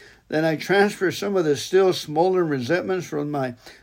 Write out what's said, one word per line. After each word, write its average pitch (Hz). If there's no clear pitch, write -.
Then 156
I 160
transferred 190
some 202
of 180
the 147
still 185
smoldering 170
resentments 165
from 147
my 131